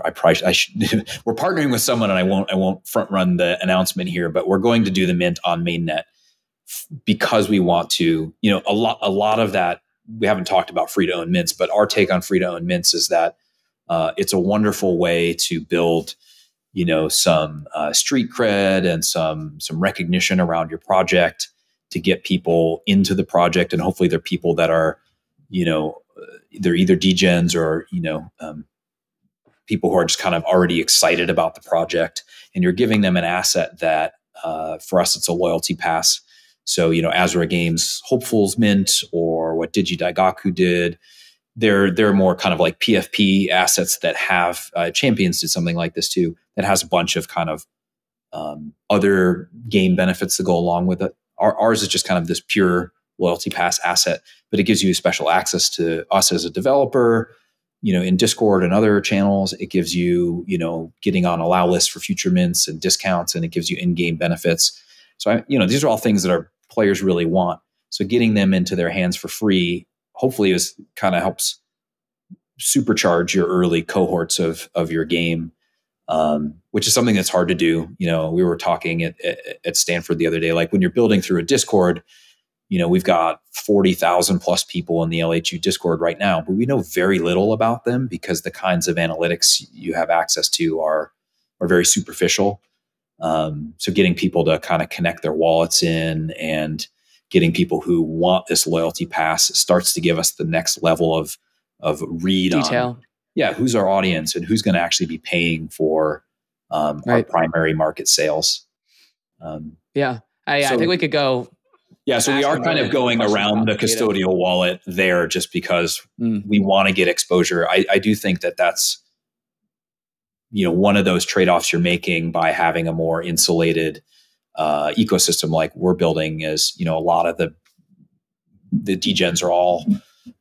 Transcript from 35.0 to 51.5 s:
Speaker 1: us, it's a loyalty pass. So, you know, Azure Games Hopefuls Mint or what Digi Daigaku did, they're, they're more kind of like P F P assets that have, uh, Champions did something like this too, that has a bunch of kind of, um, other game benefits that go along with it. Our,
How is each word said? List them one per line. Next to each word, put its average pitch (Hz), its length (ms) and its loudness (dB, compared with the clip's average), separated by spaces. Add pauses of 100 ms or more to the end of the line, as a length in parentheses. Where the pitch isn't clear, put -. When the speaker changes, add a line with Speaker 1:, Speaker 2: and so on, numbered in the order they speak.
Speaker 1:
us, - 140 0
it's - 120 -6
a 87 60 0
loyalty 85 420 0
pass. - 460 -2 (420)
So, 82 280 0
you 82 100 2
know, 82 100 0
Azure 87 340 2
Games 85 600 -2
Hopefuls 113 520 0
Mint 101 540 2
or 82 440 -2
what 82 180 -4
Digi 90 240 -2
Daigaku 90 560 0
did, 87 440 0 (580)
they're, 101 360 4
they're 104 220 4
more 92 220 4
kind 92 180 0
of 80 80 0
like 82 180 0
P 113 160 2
F 92 160 -2
P 98 400 2
assets 90 460 0
that 82 180 -2
have, 87 580 -2
uh, 85 180 -2
Champions 101 500 0
did 82 80 -6
something 85 260 -2
like 82 200 -4
this 82 120 -4
too, 85 280 -2 (200)
that 95 80 -4
has 98 180 2
a 92 60 -8
bunch 90 300 0
of 82 100 -6
kind 82 220 -4
of, 78 160 -8 (680)
um, 76 420 -12 (160)
other 95 600 2 (180)
game 95 280 2
benefits 92 420 0
that 95 60 -4
go 90 120 0
along 87 300 0
with 90 160 -2
it. - 120 -4 (260)
Our, 104 200 2